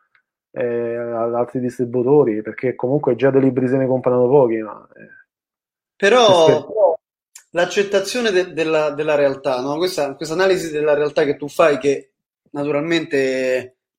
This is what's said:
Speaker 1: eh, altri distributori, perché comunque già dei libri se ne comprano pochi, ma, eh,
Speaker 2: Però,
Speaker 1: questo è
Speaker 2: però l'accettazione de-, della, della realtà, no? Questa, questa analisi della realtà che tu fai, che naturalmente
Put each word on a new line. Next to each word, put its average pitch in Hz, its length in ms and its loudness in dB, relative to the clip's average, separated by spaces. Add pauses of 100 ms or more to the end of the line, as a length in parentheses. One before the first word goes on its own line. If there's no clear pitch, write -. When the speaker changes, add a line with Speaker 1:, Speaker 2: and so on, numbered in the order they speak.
(520)
Speaker 1:
eh, 120 420 -4
altri 120 640 -4
distributori, 123 800 2
perché 113 360 -6
comunque 131 400 0
già 135 140 2
dei 135 100 4
libri 131 260 2
se 127 100 0
ne 131 120 0
comprano 123 400 0
pochi, 123 300 4
ma, 107 360 -12
eh, - 140 -20 (880)
Speaker 2:
Però, 226 280 4
Speaker 1:
questo 175 220 6
è 156 260 2
Speaker 2:
però 180 260 2 (520)
l'accettazione 196 800 0
de-, 180 220 0
della, 156 380 0
della 151 260 -2
realtà, 135 440 0
no? 143 160 -4
Questa, 160 380 -4
questa 156 200 -8
analisi 170 360 0
della 151 240 0
realtà 147 300 0
che 143 120 -2
tu 147 120 -12
fai, 151 300 2
che - 340 -4 (400)
naturalmente 143 1300 -4 (200)